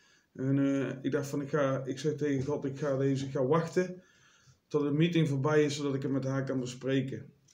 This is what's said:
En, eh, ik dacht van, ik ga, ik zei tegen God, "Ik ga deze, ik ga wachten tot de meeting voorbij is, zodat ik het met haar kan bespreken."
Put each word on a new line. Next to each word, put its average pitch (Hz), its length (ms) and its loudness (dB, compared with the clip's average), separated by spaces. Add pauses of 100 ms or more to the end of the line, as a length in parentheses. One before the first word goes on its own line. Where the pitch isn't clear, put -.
(340)
En, 135 260 0
eh, 139 420 0
ik 175 100 -2
dacht 143 160 -2
van, 147 140 -4
ik 135 80 -8
ga, 135 360 0
ik 127 140 -6
zei 147 160 -2
tegen 135 300 0
God, 143 200 -2
"Ik 135 140 -6
ga 139 180 0
deze, 139 280 0
ik 135 60 -8
ga 139 140 0
wachten 165 560 0 (680)
tot 147 160 0
de 143 80 0
meeting 160 360 4
voorbij 147 360 4
is, 139 120 0
zodat 143 200 -2
ik 135 60 -2
het 139 100 -2
met 135 120 -2
haar 135 200 -2
kan 131 160 -2
bespreken." 131 720 -4 (200)